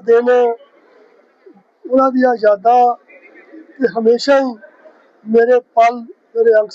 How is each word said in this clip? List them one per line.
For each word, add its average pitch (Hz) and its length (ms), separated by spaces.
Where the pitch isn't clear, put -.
ਦਿਨ 240 240
ਉਹਨਾਂ - 1800
ਦੀਆਂ 254 300
ਯਾਦਾਂ 214 380
ਤੇ 254 80
ਹਮੇਸ਼ਾ 240 420
ਹੀ 254 120
ਮੇਰੇ 233 320
ਪਲ, 233 260
ਮੇਰੇ 226 240
ਅੰਗ 214 140